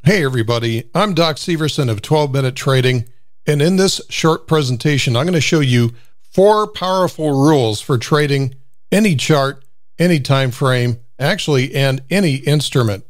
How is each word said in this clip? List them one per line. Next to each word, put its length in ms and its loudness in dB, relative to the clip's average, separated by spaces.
Hey 180 4
everybody, 680 -2
I'm 220 0
Doc 220 0
Severson 520 -2
of 100 -2
twelve 320 0
Minute 240 -2
Trading, 540 0
and 120 0
in 180 2
this 300 0
short 380 -2
presentation, 680 0
I'm 100 0
gonna 160 0
show 200 2
you 340 2
four 460 4
powerful 640 -2
rules 500 4
for 160 -2
trading 560 0
any 240 4
chart, 500 0
any 220 2
time 320 0
frame, 480 0
actually, 560 0
and 380 0
any 240 2
instrument. 760 0